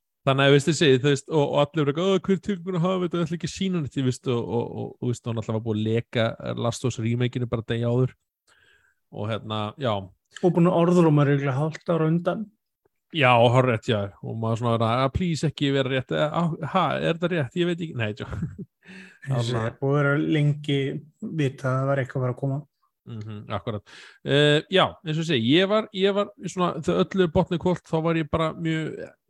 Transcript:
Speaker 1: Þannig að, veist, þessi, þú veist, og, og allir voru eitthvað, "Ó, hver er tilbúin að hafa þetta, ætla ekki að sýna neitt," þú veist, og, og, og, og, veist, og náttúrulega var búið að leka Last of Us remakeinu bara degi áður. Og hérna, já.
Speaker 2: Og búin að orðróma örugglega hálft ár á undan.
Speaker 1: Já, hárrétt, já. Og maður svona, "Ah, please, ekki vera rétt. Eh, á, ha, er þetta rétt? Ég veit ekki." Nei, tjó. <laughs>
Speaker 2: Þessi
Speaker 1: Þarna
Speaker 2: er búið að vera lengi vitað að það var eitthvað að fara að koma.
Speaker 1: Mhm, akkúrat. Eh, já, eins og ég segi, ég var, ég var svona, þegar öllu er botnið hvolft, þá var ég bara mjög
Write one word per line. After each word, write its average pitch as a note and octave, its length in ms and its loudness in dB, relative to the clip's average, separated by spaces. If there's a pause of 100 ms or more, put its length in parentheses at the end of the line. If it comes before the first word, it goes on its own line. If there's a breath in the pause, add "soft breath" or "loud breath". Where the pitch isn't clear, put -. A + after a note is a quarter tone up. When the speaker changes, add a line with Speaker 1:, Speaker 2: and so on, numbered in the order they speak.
(260)
Speaker 1:
Þannig C3+ 220 2
að, C#3 40 8
veist, C#3+ 160 4
þessi, D#3 300 4
þú C#3 140 2
veist, - 160 -4
og, D3+ 160 2
og C#3 160 0
allir D3 240 0
voru C#3 80 0
eitthvað, F3 160 -2
"Ó, F#3+ 160 2
hver F#3+ 120 2
er - 120 -12
tilbúin F#3 280 -6
að E3 120 0
hafa F#3 160 -2
þetta, E3+ 200 -2
ætla E3 120 -4
ekki - 120 -6
að - 80 -10
sýna F#3 260 -2
neitt," C3 100 -6
þú C#3 160 -2
veist, - 200 -4
og, A#2+ 200 0
og, A#2 160 -2
og, - 240 -8 (140)
og, B2+ 100 -2
veist, - 140 -8
og A#2 100 -4
náttúrulega A2+ 160 -4
var A2 160 -4
búið G#2+ 120 0
að A2 40 -2
leka A2+ 420 0 (300)
Last A#2 280 -4
of B2+ 80 0
Us - 60 -10
remakeinu A#2+ 500 -2
bara A2+ 200 -4
degi A#2 160 -2
áður. B2 280 2 (1000 soft breath)
Og G#2 160 -8
hérna, A2 320 -6 (180)
já. B2+ 140 -2 (500)
Speaker 2:
Og F3 100 4
búin F3 160 4
að E3+ 120 4
orðróma E3+ 480 6
örugglega C#3 280 0
hálft D#3 320 -4
ár E3 160 0
á D#3 40 2
undan. F3 380 -2 (680)
Speaker 1:
Já, C3 180 6
hárrétt, A#2+ 560 4
já. G2+ 220 -2 (120)
Og A#2+ 140 -10
maður A2+ 240 -2
svona, A#2 240 2
"Ah, B2 240 2
please, E3 400 -2
ekki C#3 240 -2
vera C3+ 160 0
rétt. C3 240 -2
Eh, D3+ 160 0
á, E3 140 -2 (260)
ha, C#3+ 320 0
er D#3+ 160 0
þetta E3+ 160 -4
rétt? D3+ 240 -2
Ég F3 100 0
veit F3 140 -4
ekki." D#3 160 -8
Nei, G#2+ 160 -2
tjó. G#2 160 -10
<laughs> - 400 -10 (600 loud breath)
Speaker 2:
Þessi A#2+ 240 -2
Speaker 1:
Þarna A2+ 140 -2
Speaker 2:
er A#2 140 -6
búið C#3 120 0
að C#3+ 40 2
vera C#3+ 220 2
lengi D3 640 0 (420)
vitað C3+ 500 -4
að C3 60 0
það C3+ 100 -2
var C#3 100 0
eitthvað B2+ 180 -6
að C3 60 -2
fara B2 120 -2
að - 60 -10
koma. C#3 180 -4 (500)
Speaker 1:
Mhm, A2 300 -12 (100)
akkúrat. G#2 340 -6 (420 loud breath)
Eh, D3 360 4 (100)
já, F#3 140 4 (200)
eins D#3 120 -4
og E3 80 -2
ég D#3+ 40 -4
segi, A#2 280 2
ég F#3+ 120 4
var, G#3+ 260 0
ég F#3+ 200 2
var G3+ 140 -2 (160)
svona, F3 300 -2 (100)
þegar F3 200 2
öllu F#3 200 0
er E3 80 0
botnið F3+ 260 2
hvolft, F3+ 300 0
þá E3 140 -2
var E3 140 2
ég D#3+ 140 -2
bara D#3+ 220 0
mjög D#3+ 420 -4 (360)